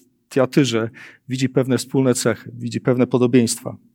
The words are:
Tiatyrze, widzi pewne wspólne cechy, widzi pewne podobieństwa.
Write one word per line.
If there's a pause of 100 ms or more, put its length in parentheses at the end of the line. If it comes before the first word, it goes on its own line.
(300)
Tiatyrze, (400)
widzi
pewne
wspólne
cechy,
widzi
pewne
podobieństwa. (160)